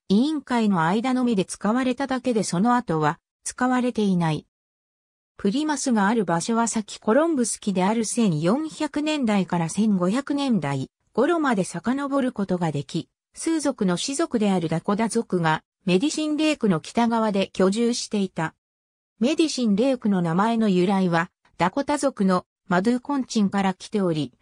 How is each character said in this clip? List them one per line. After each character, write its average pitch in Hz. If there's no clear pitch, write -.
委 226
員 311
会 233
の 175
間 226
の 254
み 240
で 185
使 -
わ 254
れ 254
た 277
だ 262
け 247
で 214
そ 170
の 240
後 175
は 151
使 -
わ 254
れ 247
て 220
い 190
な 165
い。 151
プ 202
リ 277
マ 302
ス 262
が 202
あ 220
る 226
場 170
所 226
は 233
先 -
コ 220
ロ 311
ン 330
ブ 240
ス -
期 208
で 185
あ 208
る 233
千 196
四 247
百 294
年 302
代 208
か 175
ら 165
千 208
五 180
百 269
年 277
代 139
頃 320
ま 269
で 190
遡 269
る 254
こ 196
と 185
が 170
で 143
き、 -
数 330
族 277
の 180
氏 277
族 330
で 202
あ 190
る 165
ダ 160
コ 202
ダ 226
族 202
が 156
メ 180
デ 269
ィ -
シ 311
ン 302
レ 311
イ 277
ク 226
の 160
北 233
側 220
で 190
居 190
住 233
し -
て 214
い 190
た。 160
メ 285
デ 330
ィ 302
シ 254
ン 196
レ 262
イ 247
ク -
の 190
名 165
前 220
の 220
由 180
来 190
は、 170
ダ 175
コ 277
タ 294
族 269
の 185
マ 180
ド 220
ゥ 247
コ 285
ン 262
チ -
ン 196
か 202
ら 190
来 -
て 214
お 180
り、 147